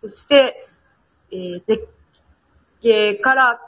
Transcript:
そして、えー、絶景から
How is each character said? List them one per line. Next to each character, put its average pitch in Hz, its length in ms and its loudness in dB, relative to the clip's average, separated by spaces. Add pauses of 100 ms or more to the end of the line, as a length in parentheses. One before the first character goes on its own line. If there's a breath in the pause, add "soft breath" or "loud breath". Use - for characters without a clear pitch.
そ 220 60 -18
し - 200 -18
て、 269 400 2 (640)
え - 40 -14
ー、 180 300 -12
絶 220 220 -4 (920)
景 214 360 2
か 262 180 0
ら 247 340 0